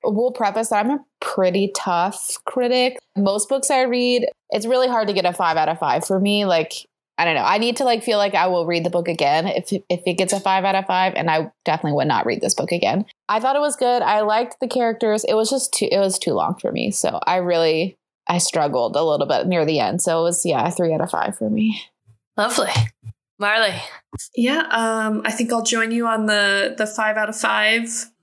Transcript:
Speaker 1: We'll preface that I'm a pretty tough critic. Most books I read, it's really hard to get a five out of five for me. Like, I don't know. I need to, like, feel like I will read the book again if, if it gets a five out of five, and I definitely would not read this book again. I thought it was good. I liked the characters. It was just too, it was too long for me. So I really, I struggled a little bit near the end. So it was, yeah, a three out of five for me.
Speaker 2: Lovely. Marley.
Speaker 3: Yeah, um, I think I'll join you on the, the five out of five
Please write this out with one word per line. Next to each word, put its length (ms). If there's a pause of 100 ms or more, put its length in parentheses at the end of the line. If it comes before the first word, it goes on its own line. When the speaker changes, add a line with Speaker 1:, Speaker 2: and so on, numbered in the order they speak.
Speaker 1:
We'll 300
preface 360
that 160
I'm 60
a 140 (180)
pretty 520
tough 680
critic. 540 (180)
Most 320
books 220
I 120
read, 440 (240)
it's 160
really 220
hard 200
to 60
get 100
a 80
five 240
out 140
of 80
five 280
for 140
me. 240
Like, 280 (440)
I 80
don't 120
know. 80
I 140
need 180
to, 80
like, 180
feel 160
like 160
I 140
will 180
read 160
the 80
book 160
again 400
if, 260
if 320
it 140
gets 140
a 80
five 240
out 100
of 120
five, 280
and 160
I 220 (120)
definitely 280
would 160
not 180
read 140
this 140
book 180
again. 340 (220)
I 100
thought 160
it 60
was 160
good. 260
I 200
liked 380
the 60
characters. 560
It 120
was 140
just 240
too, 200
it 60
was 200
too 140
long 240
for 160
me. 180
So 340
I 120
really, 600 (300)
I 120
struggled 580
a 80
little 240
bit 180
near 180
the 140
end. 240
So 160
it 60
was, 200
yeah, 220
a 60
three 200
out 100
of 80
five 280
for 100
me. 320 (560)
Speaker 2:
Lovely. 360 (680)
Marley. 360 (600)
Speaker 3:
Yeah, 360
um, 540
I 60
think 220
I'll 100
join 300
you 160
on 180
the, 500
the 100
five 300
out 120
of 80
five 720 (120)